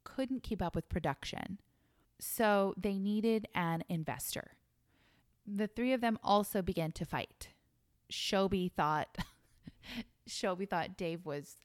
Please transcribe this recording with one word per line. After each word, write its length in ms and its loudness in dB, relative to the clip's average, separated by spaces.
couldn't 380 -4
keep 220 -2
up 120 -2
with 140 -2
production. 680 -4
So 560 2
they 220 -2
needed 560 2
an 340 0
investor. 680 -4
The 220 -2
three 260 0
of 80 2
them 220 2
also 400 4
began 300 0
to 120 -4
fight. 440 -6
Shobi 600 2
thought, 440 2
<laughs> 560 -12
Shobi 400 -2
thought 300 -2
Dave 280 -4
was, 400 -8